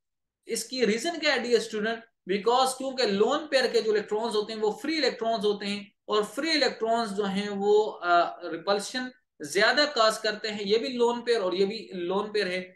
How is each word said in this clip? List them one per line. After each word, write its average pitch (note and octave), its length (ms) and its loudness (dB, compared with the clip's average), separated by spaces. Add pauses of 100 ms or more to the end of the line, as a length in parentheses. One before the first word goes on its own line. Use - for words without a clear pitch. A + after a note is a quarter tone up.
(460)
इसकी A#3 380 -4
reason D4+ 340 0
क्या D4+ 140 2
है A#3+ 100 0
dear A#3 180 4
student? A3 440 -4 (260)
Because A#3+ 420 2
क्योंकि B3+ 340 -2
loan G#3+ 440 2
pair B3+ 160 2
के A3 140 2
जो G#3+ 120 0
electrons G#3+ 420 -2
होते G#3+ 180 -2
हैं G#3+ 80 -6
वो G#3+ 100 2 (120)
free D#4+ 140 -2
electrons A3+ 480 0
होते G#3 220 0
हैं G3+ 260 -6 (160)
और G#3 160 2
free D4 260 -4
electrons A3+ 600 0
जो G3+ 140 -2
हैं G3 240 -2
वो, G#3 340 4
अ, F3 600 2
repulsion G3 680 -4 (420)
ज्यादा A#3+ 340 4
कॉज A3 320 2
करते G#3+ 300 -4
हैं, G#3 120 -6
ये G3+ 180 2
भी C4+ 100 -2
loan A#3+ 320 0
पेयर A#3 200 0
और F3+ 140 -2
ये G3 120 4
भी G#3 280 -6
loan F#3+ 380 -2
पेयर G3+ 160 0
है F3+ 120 -4 (160)